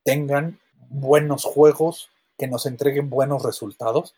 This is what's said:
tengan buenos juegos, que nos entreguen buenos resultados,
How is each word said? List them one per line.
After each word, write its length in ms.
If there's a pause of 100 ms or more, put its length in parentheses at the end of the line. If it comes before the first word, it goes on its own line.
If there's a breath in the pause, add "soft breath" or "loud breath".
tengan 560 (300)
buenos 560
juegos, 680 (260)
que 100
nos 200
entreguen 420
buenos 340
resultados, 760